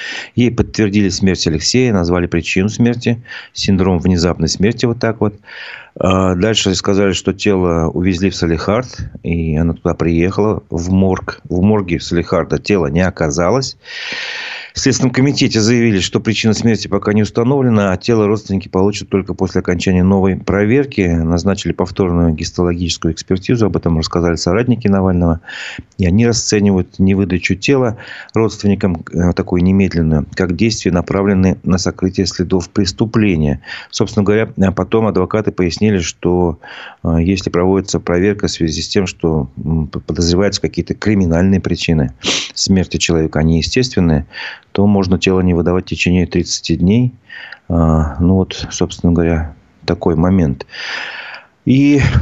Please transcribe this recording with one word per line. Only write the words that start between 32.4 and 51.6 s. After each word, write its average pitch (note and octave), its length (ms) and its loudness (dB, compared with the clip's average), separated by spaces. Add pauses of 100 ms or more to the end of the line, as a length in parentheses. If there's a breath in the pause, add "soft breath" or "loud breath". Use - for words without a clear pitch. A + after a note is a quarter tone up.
преступления. F#2+ 920 0 (280 loud breath)
Собственно G#2 320 -2
говоря, G#2 340 0
э, F#2+ 140 2
потом A2 380 0
адвокаты G2 420 0
пояснили, F#2+ 480 0
что, F2 640 0 (420 loud breath)
э, E2 180 0
если F#2 300 0
проводится F#2+ 480 0
проверка F#2 480 0
в D#2+ 60 -4
связи D#2+ 300 -4
с - 60 -8
тем, F#2+ 200 0
что, D#2 400 -2 (140)
м, D#2 260 -2
п-, - 100 -10
подозреваются F2 640 0
какие-то F2+ 340 -4
криминальные F#2+ 640 2
причины D#2+ 520 0 (420 loud breath)
смерти F#2 440 0
человека, D#2+ 420 0
а - 20 2
не E2 160 4
естественные, E2 680 0 (460 loud breath)
то G2 140 2
можно F#2+ 320 2
тело F#2 220 2
не F2+ 120 2
выдавать F2 340 0
в - 20 -14
течение F2 380 0
тридцати - 500 -2
дней. A#2 360 2 (560 loud breath)
А, D#2+ 520 2
ну F2+ 140 4
вот, - 360 -2
собственно F2 420 -2
говоря, E2 440 0 (280)
такой E2+ 300 0
момент. E2 500 0 (1000 loud breath)